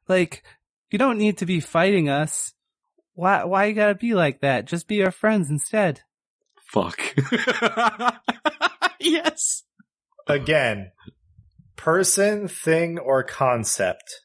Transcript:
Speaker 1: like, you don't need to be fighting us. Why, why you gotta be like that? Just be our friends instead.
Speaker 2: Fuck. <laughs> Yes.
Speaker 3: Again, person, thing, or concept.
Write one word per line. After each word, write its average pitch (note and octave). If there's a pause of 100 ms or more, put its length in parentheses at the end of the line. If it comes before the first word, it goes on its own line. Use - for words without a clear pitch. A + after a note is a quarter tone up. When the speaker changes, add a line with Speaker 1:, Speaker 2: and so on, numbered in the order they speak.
Speaker 1:
like, F3+ (480)
you G#3
don't B3
need G#3+
to F3+
be F3
fighting E3+
us. D3 (640)
Why, F#3
why F#3+
you G#3+
gotta G#3
be A3+
like D#3+
that? B2
Just E3+
be G#3
our F#3
friends G3+
instead. D#3+ (680)
Speaker 2:
Fuck. - (300)
<laughs> A#3+ (760)
Yes. - (640)
Speaker 3:
Again, B2+ (840)
person, G3
thing, E3
or C3
concept. A#2 (220)